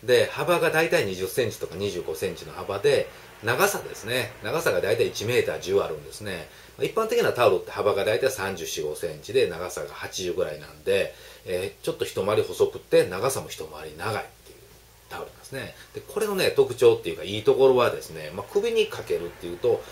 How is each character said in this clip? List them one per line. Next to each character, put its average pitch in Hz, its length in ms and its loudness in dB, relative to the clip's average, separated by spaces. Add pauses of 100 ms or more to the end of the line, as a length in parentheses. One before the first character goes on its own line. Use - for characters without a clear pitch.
で、 113 280 6
幅 165 280 0
が 110 120 4
だ 156 100 4
い 165 80 2
た 170 100 4
い 117 60 2
二 95 100 -4
十 92 120 -4
セ 123 180 0
ン 104 60 -2
チ - 80 -12
と - 80 -6
か - 80 -10
二 98 160 -2
十 87 100 -4
五 82 140 -6
セ 92 160 -4
ン 82 40 -8
チ - 100 -14
の 76 80 -14
幅 95 260 -6
で、 139 280 4 (360)
長 127 240 2
さ 190 120 -2
で - 140 -12
す - 120 -14
ね。 117 260 -4 (120)
長 135 180 -2
さ 127 100 2
が 90 100 2
だ 95 100 0
い 92 60 2
た - 60 2
い 95 60 2
一 - 160 -6
メ 120 140 2
ー 98 60 2
タ 85 80 -2
ー 78 60 -6
十 90 200 2
あ 87 80 0
る 78 100 -6
ん 73 60 -12
で 76 100 -16
す - 80 -14
ね。 87 280 -10 (280)
ま - 60 -2
あ、 - 20 0
一 147 100 -4
般 226 120 0
的 233 140 2
な 151 100 4
タ 120 160 4
オ 101 40 8
ル 92 100 4
っ - 40 -12
て - 60 -14
幅 101 220 2
が 98 120 0
だ 107 100 2
い - 40 0
た 135 80 2
い - 40 2
三 95 240 -4
十 82 100 -8
四、 80 160 -6
五 76 140 -4
セ 82 180 -6
ン 76 80 -12
チ 104 120 -12
で、 98 140 4
長 87 220 -6
さ 82 120 -8
が 73 120 -10
八 - 300 -10
十 87 100 -2
ぐ 87 100 0
ら 76 100 -4
い 73 60 -10
な 73 80 -16
ん - 160 -20
で、 95 300 0 (320)
え 92 340 -4
ー、 - 60 -10
ち - 40 -2
ょ - 20 -2
っ - 40 -4
と - 100 -2
一 - 180 -4
回 104 140 2
り 104 60 2
細 92 240 2
く - 120 -6
て、 160 260 4
長 92 240 -2
さ 110 120 -4
も 78 80 -12
一 - 160 -10
回 76 240 -14
り 73 80 -16
長 101 220 -4
い 101 40 -8
っ - 20 -12 (200)
て - 60 -20
い - 40 -20
う - 20 -20 (520)
タ - 80 -12
オ - 80 -10
ル - 20 -16
な - 80 -20
ん - 40 -20
で - 60 -20
す - 60 -16
ね。 120 240 -10 (180)
で、 107 80 -10
こ - 180 -6
れ 214 80 0
の 202 80 -2
ね、 156 160 2
特 131 240 4
徴 117 200 8
っ - 60 -8
て 90 80 -6
い 82 40 -4
う 80 40 -8
か、 78 60 -10
い 98 140 -4
い 107 60 -6
と 135 120 6
こ 131 120 8
ろ 131 80 8
は 117 160 6
で 67 100 -6
す - 100 -14
ね、 78 220 -10
ま 101 80 -8
あ、 - 100 -8
首 220 200 2
に 220 160 2
か - 160 -10
け 90 120 -2
る 85 120 -4
っ - 20 -8
て - 180 -12
い 87 60 -6
う 87 40 -10
と、 - 340 0